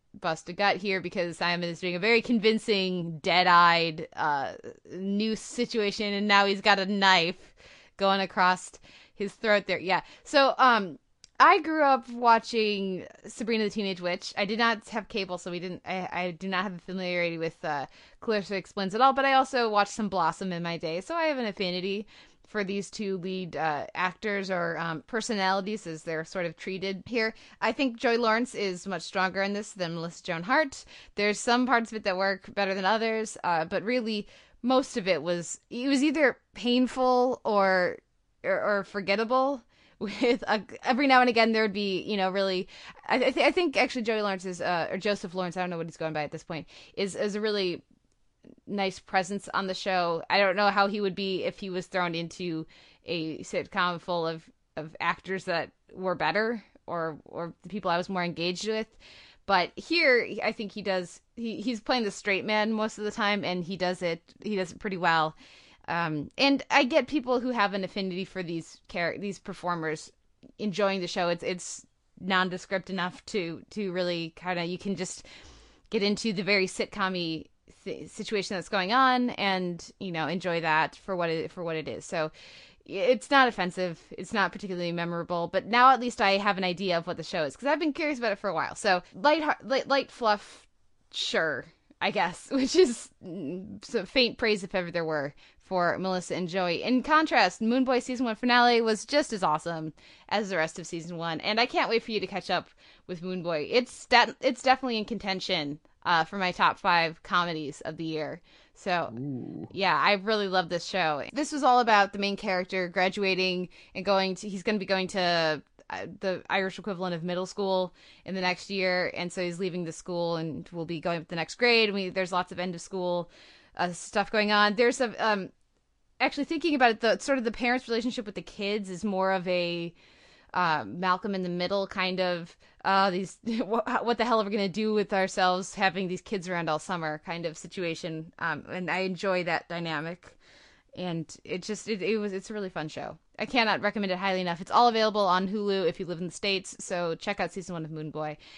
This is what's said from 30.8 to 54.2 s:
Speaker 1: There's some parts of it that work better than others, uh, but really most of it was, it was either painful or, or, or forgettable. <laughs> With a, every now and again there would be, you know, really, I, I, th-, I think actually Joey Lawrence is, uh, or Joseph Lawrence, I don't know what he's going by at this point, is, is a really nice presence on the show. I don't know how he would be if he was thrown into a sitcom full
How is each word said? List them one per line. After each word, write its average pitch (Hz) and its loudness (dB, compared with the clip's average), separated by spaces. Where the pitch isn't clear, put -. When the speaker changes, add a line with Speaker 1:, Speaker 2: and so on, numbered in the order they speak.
Speaker 1:
There's 202 0
some 247 4
parts 233 2
of 226 -8
it 208 -10
that 185 0
work 190 -2
better 196 0
than 190 -2
others, 220 0
uh, 165 2
but 175 -2
really 220 -2
most 262 2
of 185 0
it 165 2
was, 175 -4
it 247 -4
was 277 4
either 294 4
painful 254 2
or, 190 4
or, 185 0
or 196 0
forgettable. 226 0
<laughs> - -20
With 226 0
a, 208 0
every 254 2
now 262 8
and 247 6
again 226 4
there 220 4
would 214 2
be, 196 -2
you 208 -4
know, 190 2
really, 190 0
I, - 0
I, 247 4
th-, - 4
I 320 6
think 349 0
actually 254 2
Joey 220 0
Lawrence 190 -2
is, 180 -8
uh, 170 0
or 196 -4
Joseph 196 -2
Lawrence, 180 -4
I 185 -2
don't 180 -2
know 175 -4
what 165 -6
he's 160 -14
going 160 -4
by 151 -4
at 143 -8
this 156 -10
point, 160 -10
is, 190 -4
is 208 -2
a 208 -4
really 202 -2
nice 190 -2
presence 190 -2
on 190 0
the 185 -4
show. 175 0
I 190 4
don't 190 4
know 202 6
how 202 4
he 208 -4
would 190 0
be 190 -2
if 185 -4
he 196 -8
was 180 -6
thrown 175 -2
into 165 -6
a 160 -6
sitcom 180 -2
full 170 -2